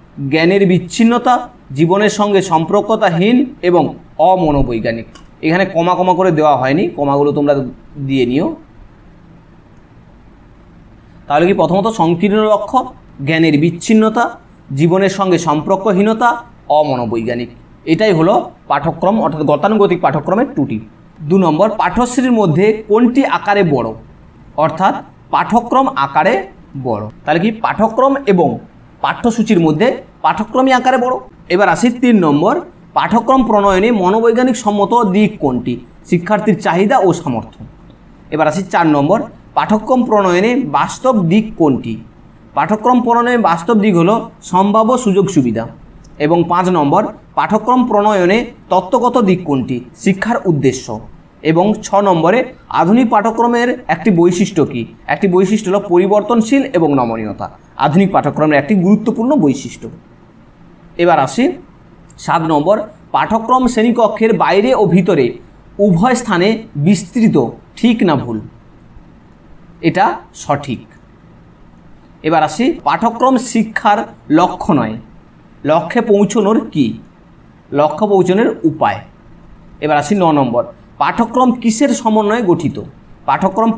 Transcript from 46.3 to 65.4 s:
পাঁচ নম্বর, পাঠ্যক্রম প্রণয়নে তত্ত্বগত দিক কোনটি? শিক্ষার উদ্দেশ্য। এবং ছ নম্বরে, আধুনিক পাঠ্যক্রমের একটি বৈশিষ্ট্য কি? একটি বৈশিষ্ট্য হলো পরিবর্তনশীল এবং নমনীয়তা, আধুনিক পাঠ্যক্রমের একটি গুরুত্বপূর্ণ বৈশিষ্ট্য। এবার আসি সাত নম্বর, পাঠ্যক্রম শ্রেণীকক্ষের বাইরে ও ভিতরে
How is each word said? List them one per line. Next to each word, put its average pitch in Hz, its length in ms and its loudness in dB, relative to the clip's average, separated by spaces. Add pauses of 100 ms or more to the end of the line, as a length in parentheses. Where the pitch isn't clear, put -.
পাঁচ 175 200 0
নম্বর, 170 340 2 (320)
পাঠ্যক্রম 214 520 0
প্রণয়নে 202 520 2 (300)
তত্ত্বগত 185 480 0 (120)
দিক 180 160 2
কোনটি? 131 320 -4 (240)
শিক্ষার 196 460 -2
উদ্দেশ্য। 139 400 0 (560)
এবং 160 220 2 (200)
ছ - 40 -14 (140)
নম্বরে, 185 360 2 (420)
আধুনিক 220 300 4
পাঠ্যক্রমের 233 580 0 (200)
একটি 170 220 -2
বৈশিষ্ট্য 175 560 2
কি? 120 160 -8 (260)
একটি 151 200 -2
বৈশিষ্ট্য 190 420 0
হলো 196 180 0
পরিবর্তনশীল 208 760 0 (120)
এবং 165 200 2
নমনীয়তা, 113 520 -4 (320)
আধুনিক 151 340 2
পাঠ্যক্রমের 147 480 2
একটি 143 140 -2
গুরুত্বপূর্ণ 214 640 0
বৈশিষ্ট্য। 135 500 -2 (1120)
এবার 170 220 4
আসি 139 240 0 (760)
সাত 160 320 -2
নম্বর, 160 260 2 (360)
পাঠ্যক্রম 226 540 0
শ্রেণীকক্ষের 226 680 0
বাইরে 175 380 2
ও 214 120 2
ভিতরে 170 400 2 (520)